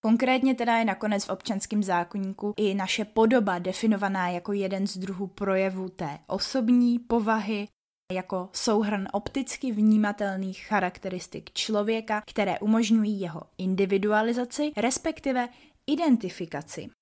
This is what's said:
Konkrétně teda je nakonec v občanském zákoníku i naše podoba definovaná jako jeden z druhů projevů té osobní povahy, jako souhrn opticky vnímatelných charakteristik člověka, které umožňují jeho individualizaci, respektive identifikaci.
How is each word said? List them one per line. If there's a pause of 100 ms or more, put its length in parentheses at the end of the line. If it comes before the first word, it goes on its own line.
Konkrétně
teda
je
nakonec
v
občanském
zákoníku
i
naše
podoba
definovaná
jako
jeden
z
druhů
projevů
té
osobní
povahy, (440)
jako
souhrn
opticky
vnímatelných
charakteristik
člověka,
které
umožňují
jeho (160)
individualizaci,
respektive (380)
identifikaci. (140)